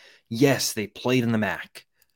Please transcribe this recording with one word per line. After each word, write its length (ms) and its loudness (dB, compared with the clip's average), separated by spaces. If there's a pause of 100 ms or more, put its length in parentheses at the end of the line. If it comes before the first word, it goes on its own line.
(300)
yes, 420 2
they 160 -6
played 360 0
in 100 0
the 40 2
mac. 480 -6 (300)